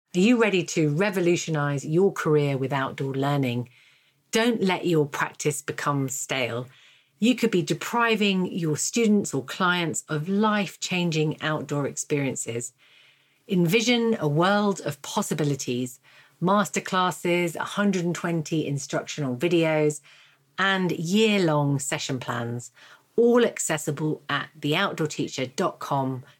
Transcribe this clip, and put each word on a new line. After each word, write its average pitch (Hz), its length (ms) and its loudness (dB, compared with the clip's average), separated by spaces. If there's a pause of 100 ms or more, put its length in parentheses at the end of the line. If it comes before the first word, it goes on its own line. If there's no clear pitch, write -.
(140)
Are 175 60 2
you 226 200 6
ready 190 240 2
to 156 260 2
revolutionise 160 920 0
your 180 280 2
career 147 440 2
with 131 160 -2
outdoor 135 420 -4
learning? 135 540 0 (640)
Don't 226 300 2
let 185 240 0
your 156 200 2
practice - 560 -4
become 139 460 -2
stale. 127 580 -4 (520)
You 240 160 4
could 226 180 0
be 175 100 2
depriving 196 880 0
your 156 240 -2
students 208 560 2
or 135 100 -2
clients 175 680 -2
of 156 200 -4
life-changing 185 1120 0
outdoor 147 460 -4
experiences. 127 840 -4 (760)
Envision 220 720 4
a 151 80 0
world 196 520 2
of - 200 -8
possibilities 143 1000 -4 (420)
masterclasses, 180 1120 0
a - 80 -4
hundred 196 400 0
and 170 100 0
twenty 165 520 -2
instructional 143 680 -4
videos, 156 640 2 (580)
and 185 340 2
year-long 165 840 2
session 139 400 -4
plans, 120 520 -6 (460)
all 240 280 6
accessible 156 840 -2
at 143 200 -2 (100)
the 151 180 -2
outdoor 170 300 -2
teacher 131 400 -4
dot 165 320 -4
com 131 440 -4 (180)